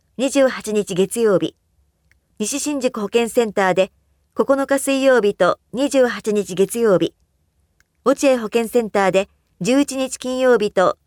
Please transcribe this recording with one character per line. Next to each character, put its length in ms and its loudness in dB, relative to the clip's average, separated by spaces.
二 120 -2
十 200 2
八 240 -8
日 220 -4
月 260 -2
曜 180 2
日、 160 -6
西 200 -6
新 220 -4
宿 180 -2
保 80 -4
健 220 0
セ 160 0
ン 80 -6
タ 160 2
ー 40 2
で 200 0
九 240 0
日 120 0
水 220 -2
曜 200 4
日 120 0
と 280 0
二 160 -2
十 180 2
八 280 -4
日 220 -4
月 240 -2
曜 200 2
日、 140 -2
落 260 2
合 80 2
保 120 -8
健 180 -2
セ 140 0
ン 80 -8
タ 180 0
ー 40 2
で 180 0
十 220 2
一 160 -4
日 220 -6
金 180 -6
曜 220 4
日 120 -2
と 360 0